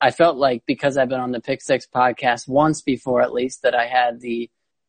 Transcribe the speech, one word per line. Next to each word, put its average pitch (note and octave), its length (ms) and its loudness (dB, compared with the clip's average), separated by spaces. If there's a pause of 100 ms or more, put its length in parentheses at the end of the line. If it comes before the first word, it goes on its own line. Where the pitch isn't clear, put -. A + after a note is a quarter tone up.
I C3 100 2
felt E3 240 4
like B2+ 300 0
because C#3 320 -2
I've C3 100 2
been B2+ 140 -4
on B2+ 100 -6
the A#2+ 80 -6
Pick C3+ 220 -6
Six C3 260 -2
podcast B2 640 0
once D3+ 320 2
before, B2 400 -2
at B2 100 0
least, B2 300 -4
that B2 140 2
I A#2+ 120 0
had B2 320 0
the, A#2 320 -8 (380)